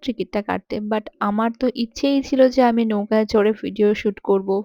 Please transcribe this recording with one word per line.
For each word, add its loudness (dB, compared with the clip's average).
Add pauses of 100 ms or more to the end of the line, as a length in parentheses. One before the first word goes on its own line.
টিকিটটা -6
কাটতে। -6
But -4 (180)
আমার -2 (100)
তো 0
ইচ্ছেই 0
ছিল 4
যে 2
আমি 2
নৌকায় 0
চড়ে 2
ভিডিও 0
শুট -4
করব, 0